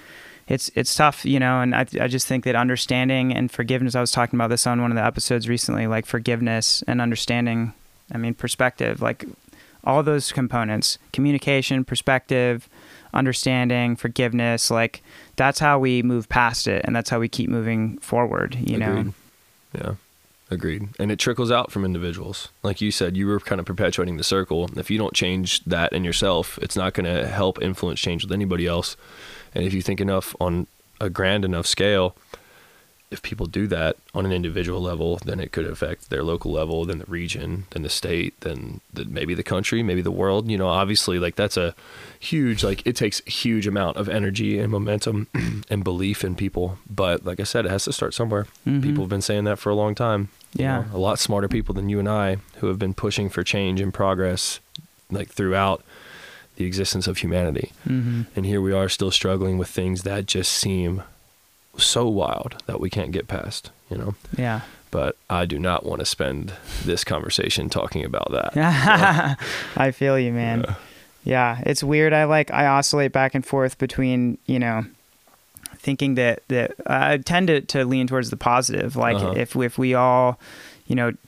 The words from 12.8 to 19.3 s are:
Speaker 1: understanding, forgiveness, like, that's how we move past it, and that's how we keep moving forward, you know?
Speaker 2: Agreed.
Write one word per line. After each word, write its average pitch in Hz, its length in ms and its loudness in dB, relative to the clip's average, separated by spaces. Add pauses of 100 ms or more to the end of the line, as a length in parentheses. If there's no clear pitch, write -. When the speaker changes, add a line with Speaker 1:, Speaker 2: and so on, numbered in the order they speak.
Speaker 1:
understanding, 123 800 2
forgiveness, 120 760 0
like, 113 300 0 (340)
that's 135 240 2
how 147 180 4
we 127 240 4
move 120 260 2
past 120 380 2
it, 98 180 0
and - 120 0
that's 117 140 -2
how 120 100 0
we 117 80 0
keep - 200 -4
moving 110 500 0
forward, 120 640 0
you 113 160 0
know? 110 220 0
Speaker 2:
Agreed. 98 140 -2 (640)